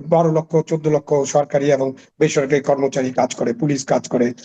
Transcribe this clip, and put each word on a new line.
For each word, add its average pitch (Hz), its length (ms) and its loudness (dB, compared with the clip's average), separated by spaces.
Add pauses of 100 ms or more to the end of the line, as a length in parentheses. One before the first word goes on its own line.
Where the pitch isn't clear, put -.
বারো 165 240 2
লক্ষ, 160 300 0
চোদ্দ 156 260 -4
লক্ষ 147 360 0
সরকারি 147 480 0
এবং 135 220 0 (260)
বেসরকারি 143 420 2
কর্মচারী 135 500 0
কাজ 127 240 -2
করে, 120 180 -2
পুলিশ 143 320 -2
কাজ 127 220 -2
করে, 123 260 0 (120)